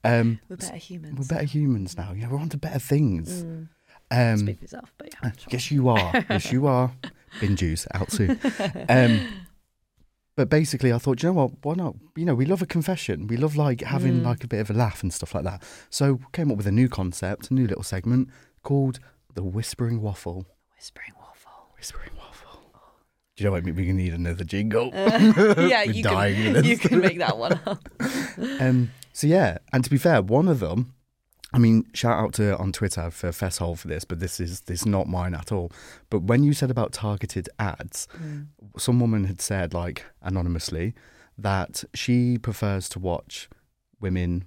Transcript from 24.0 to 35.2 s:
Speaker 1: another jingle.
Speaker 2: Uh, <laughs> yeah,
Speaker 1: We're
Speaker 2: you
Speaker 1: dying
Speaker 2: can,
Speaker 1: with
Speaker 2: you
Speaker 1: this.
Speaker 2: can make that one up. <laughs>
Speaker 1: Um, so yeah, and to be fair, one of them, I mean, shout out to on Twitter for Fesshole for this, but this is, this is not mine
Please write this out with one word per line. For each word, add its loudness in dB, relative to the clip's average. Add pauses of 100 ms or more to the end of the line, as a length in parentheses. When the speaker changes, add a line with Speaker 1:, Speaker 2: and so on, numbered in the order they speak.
Speaker 1:
another -4
jingle. 0
Speaker 2:
Uh, 6
<laughs> 6
yeah, 4
Speaker 1:
We're -2
Speaker 2:
you -2
Speaker 1:
dying 2
Speaker 2:
can, 2
Speaker 1:
with 6
Speaker 2:
you 6
Speaker 1:
this. -2
Speaker 2:
can 6
make 2
that 0
one -2
up. -6 (140)
<laughs> -6
Speaker 1:
Um, 4 (220)
so -2
yeah, 4 (140)
and 2
to -4
be 4
fair, 6
one 4
of 2
them, -2 (580)
I 4
mean, 6
shout 2
out 0
to 2
on -2
Twitter -4
for -6
Fesshole -4
for -14
this, -6
but -8
this -6
is, -6
this -8
is -2
not 0
mine -4